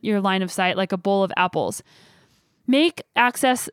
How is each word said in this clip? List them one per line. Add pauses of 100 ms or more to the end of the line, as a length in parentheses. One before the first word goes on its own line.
your
line
of
sight,
like
a
bowl
of
apples. (880)
Make (140)
access